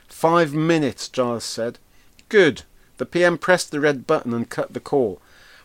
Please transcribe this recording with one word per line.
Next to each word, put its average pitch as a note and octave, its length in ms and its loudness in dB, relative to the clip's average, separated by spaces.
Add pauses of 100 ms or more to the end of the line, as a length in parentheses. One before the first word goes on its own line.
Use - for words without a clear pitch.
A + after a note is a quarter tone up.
"Five E3 440 0
minutes," D#3 540 -2
Giles A#2+ 380 -4
said. A2+ 340 -8 (480)
"Good." F3 360 4 (340)
The B2+ 80 -8
P F3 180 0
M F3 140 2
pressed - 340 0
the D3+ 80 -6
red C#3+ 260 0
button C#3 280 -2
and A#2 160 -4
cut - 240 -8
the B2 60 -8
call. A#2 420 -2 (440)